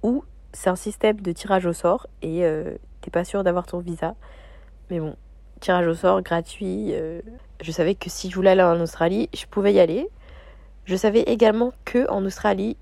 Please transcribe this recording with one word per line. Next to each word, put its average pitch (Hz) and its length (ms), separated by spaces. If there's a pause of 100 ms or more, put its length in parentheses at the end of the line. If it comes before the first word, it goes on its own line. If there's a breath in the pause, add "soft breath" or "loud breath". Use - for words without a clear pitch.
où 247 180 (300)
c'est - 180
un 180 60
système 214 440
de 185 120
tirage 185 340
au 170 80
sort 180 320 (160)
et, 160 220
euh, 156 320 (260)
t'es - 80
pas 175 140
sûr 196 200
d'avoir 175 220
ton 180 140
visa. 170 340 (760 soft breath)
Mais 175 80
bon, 156 160 (460)
tirage 180 260
au 165 60
sort 185 300
gratuit. 185 720
Euh... 160 260 (400)
je 156 100
savais 165 240
que - 140
si - 220
je 180 40
voulais 185 180
aller 185 100
en 170 180
Australie, 170 540
je - 100
pouvais 202 300
y 190 60
aller. 185 280 (760 soft breath)
Je 185 100
savais 214 240
également 233 520 (120)
que - 260
en 196 140
Australie 196 580